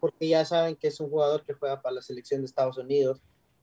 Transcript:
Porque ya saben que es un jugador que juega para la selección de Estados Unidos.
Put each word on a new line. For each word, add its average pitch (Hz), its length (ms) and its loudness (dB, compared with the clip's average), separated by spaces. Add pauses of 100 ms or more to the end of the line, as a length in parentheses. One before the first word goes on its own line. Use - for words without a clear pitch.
Porque 160 280 -2
ya 160 180 4
saben 165 300 2
que - 120 -4
es 147 100 -4
un 151 120 -6
jugador 151 340 2
que 143 80 -8
juega 135 300 -4
para 127 140 -4
la 123 40 -8
selección 131 400 -6
de 135 60 -4
Estados 131 320 -2
Unidos. 131 420 0 (420)